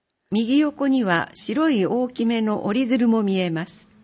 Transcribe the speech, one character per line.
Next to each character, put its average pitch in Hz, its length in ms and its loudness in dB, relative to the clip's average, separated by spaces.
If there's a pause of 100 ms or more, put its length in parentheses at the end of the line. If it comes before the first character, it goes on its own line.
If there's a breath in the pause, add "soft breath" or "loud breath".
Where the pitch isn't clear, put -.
(300)
右 226 280 2
横 285 300 0
に 262 160 2
は 175 300 0
白 302 360 -2
い 196 160 2
大 247 220 -2
き 233 180 -4
め 226 160 0
の 214 240 -2
折 226 160 0
り 247 60 -2
鶴 240 200 2
も 226 140 2
見 190 160 0
え 180 120 0
ま 160 160 -4
す。 - 220 -20 (160)